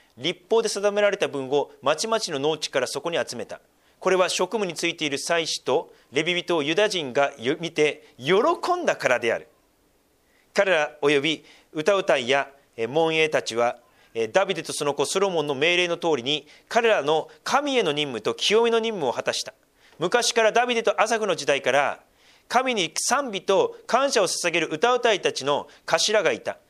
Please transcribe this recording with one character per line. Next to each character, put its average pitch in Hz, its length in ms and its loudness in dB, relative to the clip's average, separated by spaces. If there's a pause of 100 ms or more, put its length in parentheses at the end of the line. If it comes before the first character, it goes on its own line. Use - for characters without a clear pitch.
(180)
律 151 300 -6
法 226 140 2
で 214 80 -2
定 202 220 -2
め 208 100 -2
ら 202 80 4
れ 196 80 -2
た 156 100 -2
分 135 220 -8
を 139 220 0 (100)
ま 143 140 0
ち 185 120 -4
ま 226 120 0
ち 180 120 -6
の 147 60 -4
農 147 200 -2
地 - 120 -8
か 135 120 -2
ら 123 60 0
そ - 140 -6
こ 170 80 -6
に 165 80 -4
集 127 180 -4
め 107 120 -10
た。 80 120 -16 (400)
こ 185 120 2
れ 190 40 4
は 180 140 4
職 - 220 -2
務 208 160 -2
に 165 80 -8
つ - 100 -4
い 170 100 -2
て 160 100 -4
い 147 40 -2
る 139 80 -4
祭 170 300 -2
司 - 180 -6
と 151 260 0 (200)
レ 143 120 0
ビ 175 120 -2
人 175 200 -2
を 160 60 2
ユ 151 140 -2
ダ 208 140 4
人 151 220 -6
が 139 260 2
よ-、 123 220 -2
見 165 120 -8
て 147 480 -2
喜 135 140 0 (420)
ん 349 100 -4
だ 170 100 0
か - 120 -2
ら 123 120 2
で 113 140 0
あ 85 60 -4
る。 - 80 -18 (1080)
彼 190 180 2
ら 151 300 0
お 143 80 2
よ 143 120 4
び 151 220 -4 (300)
歌 170 220 0
う 190 100 0
た 160 120 4
い 120 120 -2
や、 139 220 0 (260)
え、 113 80 -4
門 160 300 0
営 160 140 4
た 143 120 0
ち - 140 -6
は、 120 240 0 (340)
え、 113 140 -2
ダ 185 180 2
ビ 185 80 -2
デ 160 80 -8
と 147 120 -8
そ 151 120 -4
の 143 80 0
子 143 120 -2
ソ 190 140 -2
ロ 196 120 2
モ 165 100 0
ン 147 60 -4
の 147 80 -2
命 165 220 2
令 180 100 2
の 170 100 -4
通 165 200 0
り 117 60 -6
に、 147 240 -4 (200)
彼 233 220 2
ら 185 120 2
の 151 280 0 (140)
神 269 340 0
へ 233 40 4
の 170 100 0
任 147 160 -2
務 113 140 -6
と 117 140 -2
清 214 260 2
め 233 80 2
の 226 100 0
任 226 140 -4
務 160 140 -4
を 113 60 0
果 131 100 -6
た 117 100 -2
し - 100 -6
た。 - 100 -16 (460)
昔 202 320 0
か 226 120 4
ら 214 80 4
ダ 233 140 4
ビ 247 100 0
デ 226 80 -2
と 214 180 2
ア 214 60 2
サ 226 120 0
フ 214 80 -2
の 180 80 0
時 139 100 -8
代 139 160 2
か 127 100 0
ら、 135 300 2 (460)
神 262 260 2
に 180 220 -2
賛 262 360 -2
美 190 120 -6
と 175 420 2
感 262 260 2
謝 226 120 2
を 170 40 2
捧 170 240 -2
げ 165 100 0
る 151 100 -2
歌 233 220 2
う 240 80 0
た 233 120 4
い 170 80 -2
た 151 120 0
ち 127 120 -8
の 139 220 0 (180)
頭 202 380 2
が 151 80 2
い 107 100 -4
た。 - 160 -6 (120)